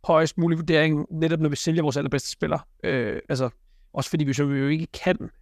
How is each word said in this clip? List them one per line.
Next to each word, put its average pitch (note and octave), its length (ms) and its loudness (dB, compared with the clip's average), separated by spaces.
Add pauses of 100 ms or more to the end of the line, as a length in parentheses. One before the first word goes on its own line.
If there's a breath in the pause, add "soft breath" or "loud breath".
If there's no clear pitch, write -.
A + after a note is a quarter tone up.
højest D#3+ 340 2
mulig E3+ 200 2
vurdering, D#3 540 2
netop D#3+ 280 0
når D3+ 100 2
vi C#3+ 60 -2
sælger E3 260 0
vores C#3+ 160 0
allerbedste C#3+ 320 -2
spiller. - 300 -2 (240)
Øh, - 360 -2 (100)
altså, B2+ 200 0 (440)
også - 160 -4
fordi D#3 140 0
vi C3+ 100 0
så, C#3+ 120 2
vi C#3 140 0
jo C#3 80 0
ikke D#3+ 200 0 (160)
kan F3 260 -2 (120)